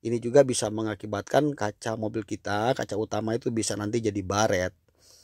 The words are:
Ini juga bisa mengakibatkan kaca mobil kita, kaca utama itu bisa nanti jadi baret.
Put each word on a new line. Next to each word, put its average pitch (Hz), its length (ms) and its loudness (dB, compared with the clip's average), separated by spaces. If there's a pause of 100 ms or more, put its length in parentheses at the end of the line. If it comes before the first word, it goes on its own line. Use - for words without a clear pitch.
Ini 113 160 -2
juga 120 240 6
bisa 123 280 2
mengakibatkan 110 840 0
kaca 107 400 -4
mobil 107 320 -4
kita, 110 480 -2
kaca 113 240 -6
utama 110 400 -2
itu 120 160 -4
bisa 107 240 -2
nanti 107 240 -2
jadi 104 160 0
baret. 95 560 2 (500)